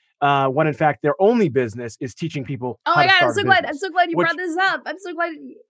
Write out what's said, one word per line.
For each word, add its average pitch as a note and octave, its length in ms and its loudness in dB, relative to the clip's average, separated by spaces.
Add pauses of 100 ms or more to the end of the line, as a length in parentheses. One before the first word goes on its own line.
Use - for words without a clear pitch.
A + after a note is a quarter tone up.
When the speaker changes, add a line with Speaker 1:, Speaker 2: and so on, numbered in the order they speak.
(220)
Speaker 1:
uh, C#3 260 2
when D#3 200 0
in D3 60 -2
fact D3 280 0
their D3 180 0
only G#3 300 4
business A#2+ 500 -4
is C3 140 -8
teaching D#3+ 300 -8
people B2 420 -8
Speaker 2:
Oh E4 80 0
Speaker 1:
how F4 60 4
Speaker 2:
my F4+ 60 4
Speaker 1:
to - 20 6
Speaker 2:
God, F#4+ 60 6
I'm F#4 40 6
Speaker 1:
start - 120 4
a - 40 -2
Speaker 2:
so G4+ 100 -2
glad, F#4+ 180 4
Speaker 1:
business, - 80 -6
Speaker 2:
I'm D4 80 -10
so F#4+ 140 -6
glad F4+ 180 2
you D#4+ 60 -4
Speaker 1:
which E4 120 2
Speaker 2:
brought E4 100 -2
this F4 180 -6
up. F#4 300 -2
I'm D#4 140 -8
so F4+ 120 -10
glad. E4+ 200 -4 (380)